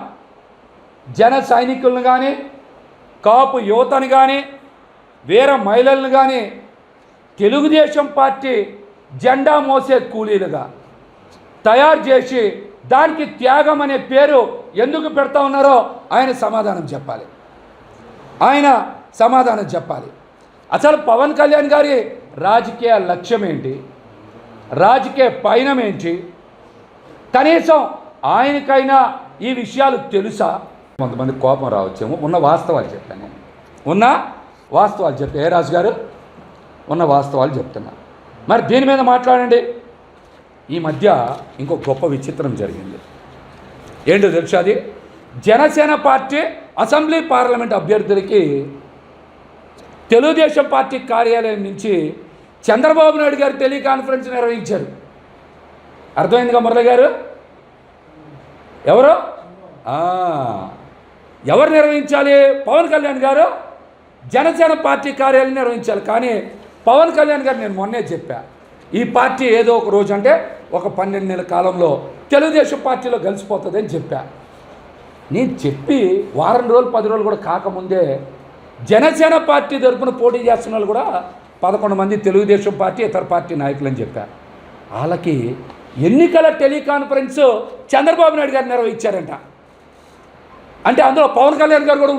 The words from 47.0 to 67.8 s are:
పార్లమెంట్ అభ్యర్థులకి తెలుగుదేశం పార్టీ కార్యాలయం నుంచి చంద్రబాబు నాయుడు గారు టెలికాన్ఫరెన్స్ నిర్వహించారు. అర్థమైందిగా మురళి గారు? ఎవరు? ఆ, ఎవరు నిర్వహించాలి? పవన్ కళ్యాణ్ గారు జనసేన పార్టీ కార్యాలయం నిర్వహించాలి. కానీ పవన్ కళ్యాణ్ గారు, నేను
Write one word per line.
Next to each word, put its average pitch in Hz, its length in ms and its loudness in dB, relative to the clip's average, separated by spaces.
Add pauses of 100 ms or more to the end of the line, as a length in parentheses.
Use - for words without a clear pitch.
పార్లమెంట్ 240 440 0
అభ్యర్థులకి 196 640 0 (1700)
తెలుగుదేశం 302 600 2
పార్టీ 269 240 -2 (140)
కార్యాలయం 226 560 0
నుంచి 196 260 -6 (760)
చంద్రబాబు 311 520 4
నాయుడు 285 240 0
గారు 269 180 0
టెలికాన్ఫరెన్స్ 262 720 -2
నిర్వహించారు. 233 520 -4 (1300)
అర్థమైందిగా 240 440 2
మురళి 233 240 2
గారు? 247 180 6 (1800)
ఎవరు? 262 220 6 (800)
ఆ, - 40 -2 (1600)
ఎవరు 285 240 4
నిర్వహించాలి? 285 600 2 (300)
పవన్ 302 260 2
కళ్యాణ్ 285 320 -2
గారు 277 220 4 (760)
జనసేన 320 500 2 (120)
పార్టీ 277 260 -2 (100)
కార్యాలయం 269 380 2
నిర్వహించాలి. 226 420 -4 (100)
కానీ 233 220 -2 (540)
పవన్ 302 300 6
కళ్యాణ్ 294 300 0
గారు, 262 160 -2
నేను 196 180 -8